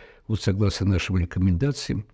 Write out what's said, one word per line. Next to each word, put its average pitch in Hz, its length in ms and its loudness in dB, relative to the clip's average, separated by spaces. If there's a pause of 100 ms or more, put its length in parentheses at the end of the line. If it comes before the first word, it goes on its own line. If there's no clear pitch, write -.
(260)
Вот 110 160 -4
согласно 98 440 0
нашим 92 320 2
рекомендациям, 92 960 0